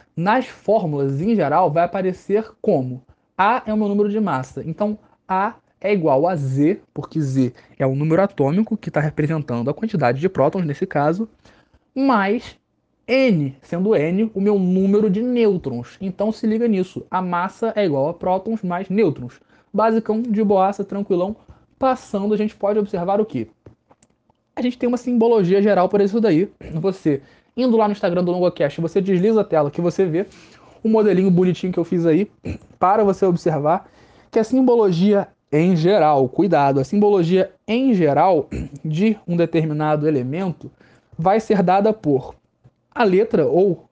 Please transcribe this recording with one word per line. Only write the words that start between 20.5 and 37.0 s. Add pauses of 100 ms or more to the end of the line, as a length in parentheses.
tranquilão. (440)
Passando,
a
gente
pode
observar
o
quê? (1080)
A
gente
tem
uma
simbologia
geral
por
isso
daí. (260)
Você, (360)
indo
lá
no
Instagram
do
Longocast,
você
desliza
a
tela
que
você
vê (560)
o
modelinho
bonitinho
que
eu
fiz
aí (480)
para
você
observar (400)
que
a
simbologia (240)
em
geral,
cuidado,
a
simbologia (140)